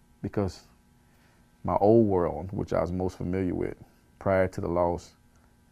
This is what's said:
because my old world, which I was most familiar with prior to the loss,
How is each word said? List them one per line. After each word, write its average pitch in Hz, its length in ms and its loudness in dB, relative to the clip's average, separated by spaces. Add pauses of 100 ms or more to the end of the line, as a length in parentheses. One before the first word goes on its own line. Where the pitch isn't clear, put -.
(220)
because 98 400 -4 (1000)
my 90 120 0
old 110 300 6
world, 92 460 -2
which 95 200 -6
I 90 80 0
was 85 120 -2
most 90 240 -4
familiar 90 380 -2
with 87 220 -4 (420)
prior 95 300 2
to - 120 -8
the 92 80 -4
loss, 87 460 -2 (580)